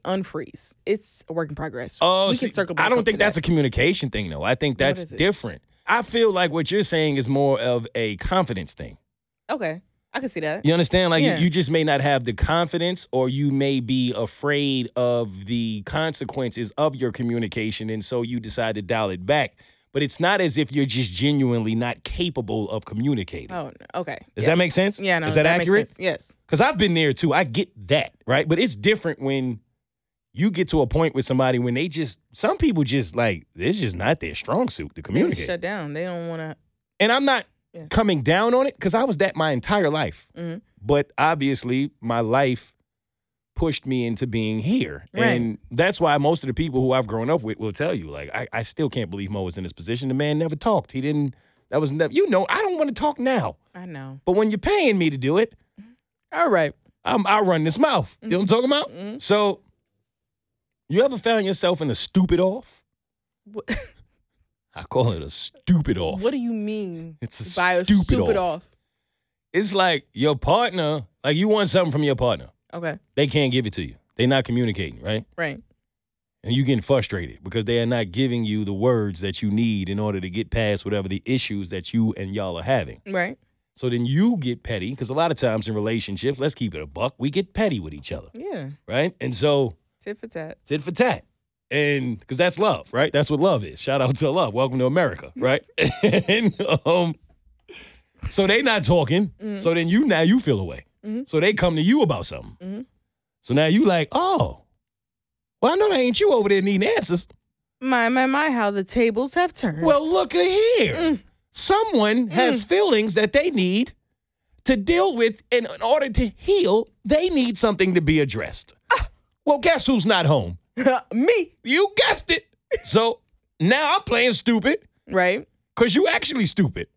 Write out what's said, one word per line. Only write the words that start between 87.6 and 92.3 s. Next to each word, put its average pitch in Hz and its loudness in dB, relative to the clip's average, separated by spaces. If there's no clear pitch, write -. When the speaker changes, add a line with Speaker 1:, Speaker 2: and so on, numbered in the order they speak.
Speaker 2:
with 78 -10
each 73 -14
other. - -12
Speaker 1:
Yeah. 226 -10
Speaker 2:
Right? 156 0
And 127 -6
so 131 2
Speaker 1:
Tit 208 -12
for - -16
tat. 160 -14
Speaker 2:
tit 151 -4
for - -8
tat. 233 0
And 139 -2
'cause 131 -6